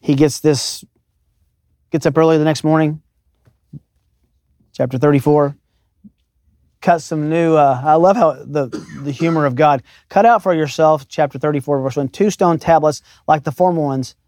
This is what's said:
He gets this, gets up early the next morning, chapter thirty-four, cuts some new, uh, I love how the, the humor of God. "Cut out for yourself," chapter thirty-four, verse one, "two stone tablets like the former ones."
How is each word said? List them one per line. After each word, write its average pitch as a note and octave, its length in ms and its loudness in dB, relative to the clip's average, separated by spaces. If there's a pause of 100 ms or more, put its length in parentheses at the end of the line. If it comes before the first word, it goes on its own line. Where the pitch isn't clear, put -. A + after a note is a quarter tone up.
He C#3+ 120 0
gets C#3+ 240 0
this, - 440 -2 (1080)
gets D#3+ 140 -4
up D3+ 120 0
early D#3+ 180 2
the D3+ 60 0
next D#3 220 -2
morning, D#3 380 0 (1700)
chapter C3 260 -4
thirty-four, C#3+ 580 2 (1200)
cuts E3+ 240 0
some D3+ 260 -4
new, E3 240 0
uh, C#3 300 2
I D#3 100 4
love F#3 220 4
how D#3+ 160 2
the, C3+ 340 -6 (380)
the C#3+ 80 -8
humor D#3+ 340 -2
of B2+ 80 -2
God. C#3+ 300 2 (240)
"Cut G3+ 180 2
out A#3 160 4
for F#3 120 -2
yourself," D#3 520 0
chapter C#3+ 320 -4
thirty-four, D3 420 -4
verse C3 140 -6
one, C#3 140 -4
"two G3+ 220 -2
stone E3+ 280 0
tablets D#3 420 0 (280)
like D3+ 160 0
the D3+ 80 -6
former F3+ 280 0
ones." C3+ 360 -6 (120)